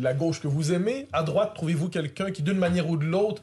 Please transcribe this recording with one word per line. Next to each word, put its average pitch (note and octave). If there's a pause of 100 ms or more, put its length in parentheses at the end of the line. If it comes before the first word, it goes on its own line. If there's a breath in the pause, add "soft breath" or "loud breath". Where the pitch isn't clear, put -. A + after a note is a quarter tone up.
la C3
gauche D3+
que D3+
vous D3
aimez, A#3
à D#3+
droite, D#3
trouvez-vous E3
quelqu'un F3
qui, F#3
d'une F#3+
manière F3
ou E3
de D3
l'autre, G3